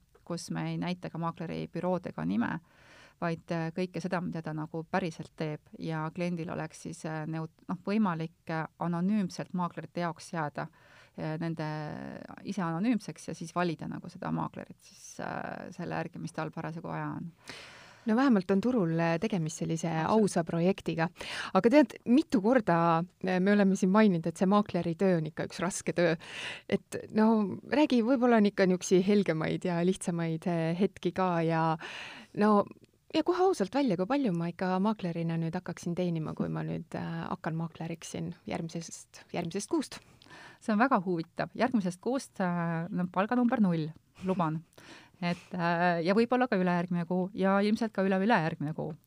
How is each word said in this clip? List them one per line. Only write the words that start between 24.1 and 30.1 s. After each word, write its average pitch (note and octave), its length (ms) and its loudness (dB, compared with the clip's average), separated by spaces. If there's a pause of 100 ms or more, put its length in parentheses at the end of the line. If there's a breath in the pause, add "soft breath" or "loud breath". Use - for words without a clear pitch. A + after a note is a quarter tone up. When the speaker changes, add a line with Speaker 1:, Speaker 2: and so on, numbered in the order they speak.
Speaker 2:
et E3 100 -2
see F#3+ 100 2
maakleri F#3 480 2
töö F#3 220 4
on D#3 100 0
ikka D#3 220 -6
üks - 100 -12
raske F3+ 340 -4
töö. F3 200 2 (560 loud breath)
Et - 320 -4 (140)
no G#3+ 500 4
räägi, B3+ 400 4
võib-olla A#3+ 320 4
on G#3 100 6
ikka G3 200 4
niisuguseid F#3 420 4
helgemaid E3 560 2
ja E3+ 180 0
lihtsamaid, E3+ 640 -2